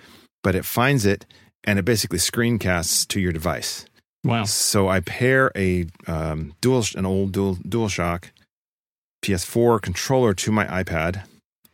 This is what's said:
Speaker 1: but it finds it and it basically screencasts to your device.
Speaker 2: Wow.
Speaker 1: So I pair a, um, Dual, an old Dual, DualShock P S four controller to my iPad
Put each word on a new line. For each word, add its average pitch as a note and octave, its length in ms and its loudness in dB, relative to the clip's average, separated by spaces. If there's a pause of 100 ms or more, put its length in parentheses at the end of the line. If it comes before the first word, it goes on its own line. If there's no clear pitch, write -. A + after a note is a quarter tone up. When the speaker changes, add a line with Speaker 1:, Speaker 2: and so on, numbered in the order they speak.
(420)
Speaker 1:
but F#2 140 2
it E2+ 100 -2
finds B2 400 2
it G2+ 200 2 (400)
and G#2 120 2
it G2 60 0
basically G#2+ 340 0
screencasts G2+ 920 0
to G2+ 100 -2
your F2+ 140 0
device. D#2 520 -6 (380)
Speaker 2:
Wow. A#2 220 0
Speaker 1:
So G2 420 0
I F#2 140 2
pair C3 540 2
a, F2+ 300 0 (220)
um, D#2 540 -4
Dual, B2 240 2 (100)
an F#2+ 100 -2
old F#2+ 280 0
Dual, G2 240 0
DualShock F2+ 720 -4 (920)
P G2 120 -2
S F2 100 -2
four A#2 360 4
controller A#2 540 0
to - 180 -2
my G#2+ 140 2
iPad F2+ 600 -4 (480)